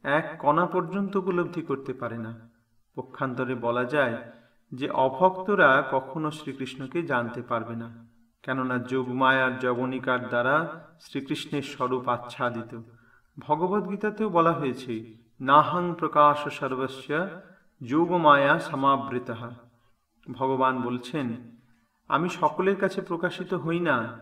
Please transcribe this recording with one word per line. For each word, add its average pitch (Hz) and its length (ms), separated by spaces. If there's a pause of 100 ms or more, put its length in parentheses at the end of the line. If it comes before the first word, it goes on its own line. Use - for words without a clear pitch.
এক 151 360
কণা 151 280
পর্যন্ত 185 500
উপলব্ধি 175 460
করতে 135 300
পারে 117 260
না। 113 340 (420)
পক্ষান্তরে 127 600
বলা 120 300
যায় 123 320 (560)
যে 135 180
অভক্তরা 151 1000
কখনো 135 400
শ্রীকৃষ্ণকে 135 720
জানতে 120 400
পারবে 113 340
না, 117 300 (360)
কেননা 127 360
যোগমায়ার 127 800
জবনিকার 127 680
দ্বারা 147 580 (140)
শ্রীকৃষ্ণের 143 600
স্বরূপ 127 460
আচ্ছাদিত। 120 720 (580)
ভগবদ্গীতাতেও 196 880
বলা 170 240
হয়েছে, 120 640 (260)
"নাহং 160 580
প্রকাশ 147 600
সর্বস্য 135 720 (540)
যোগমায়া 151 800
সমাবৃতঃ।" 127 880 (800)
ভগবান 127 520
বলছেন, 123 520 (720)
"আমি 160 200
সকলের 175 480
কাছে 190 260
প্রকাশিত 180 520
হই 170 260
না।" 120 420